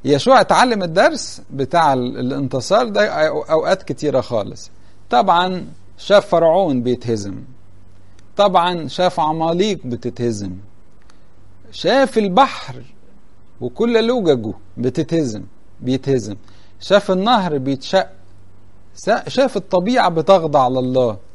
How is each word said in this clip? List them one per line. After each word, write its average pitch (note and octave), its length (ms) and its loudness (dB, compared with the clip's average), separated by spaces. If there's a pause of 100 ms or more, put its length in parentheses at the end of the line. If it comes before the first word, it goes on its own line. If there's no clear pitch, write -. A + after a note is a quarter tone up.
يشوع A3+ 360 6
اتعلم G3+ 420 4
الدرس G#3+ 580 0 (120)
بتاع C3+ 400 2
ال-، B2 240 -2
الانتصار C#3 720 0
ده G#3 180 2
أو-، D3+ 440 0
أوقات E3 320 2
كتيرة C3+ 380 -2
خالص. G#2+ 500 -4 (380)
طبعا F3+ 580 2 (300)
شاف G3 300 4
فرعون E3 560 4
بيتهزم، A#2 600 -2 (920)
طبعا F3+ 500 2
شاف F3+ 320 0
عماليق E3 680 0
بتتهزم، A#2 680 -4 (1200)
شاف A#3+ 460 2
البحر F#3 680 0 (760)
وكل A3+ 460 2
لججه D3+ 460 2 (240)
بتتهزم، B2+ 680 -2 (380)
بيتهزم، B2+ 540 0 (440)
شاف G3 320 2
النهر F#3 460 2
بيتشق، C3+ 520 0 (880)
سا-، - 320 0
شاف B3 300 0
الطبيعة G3 520 2
بتخضع D#3+ 580 4
لله. B2+ 500 2 (180)